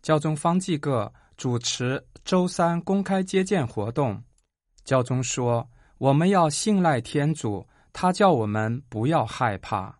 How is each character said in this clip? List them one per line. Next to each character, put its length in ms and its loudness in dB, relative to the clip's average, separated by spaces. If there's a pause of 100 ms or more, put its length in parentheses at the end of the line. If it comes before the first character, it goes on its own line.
教 140 2
宗 160 -2
方 240 0
济 180 -4
各 340 -2 (240)
主 220 -2
持 420 -4 (240)
周 220 2
三 360 0
公 200 0
开 220 0
接 180 0
见 240 0
活 240 -4
动。 320 -2 (600)
教 180 2
宗 180 -2
说 480 -2 (300)
：“我 140 4
们 160 4
要 200 4
信 320 0
赖 200 2
天 340 -2
主， 320 -6 (260)
他 200 0
叫 180 6
我 160 2
们 420 -2
不 200 -4
要 180 2
害 320 -2
怕。” 420 -8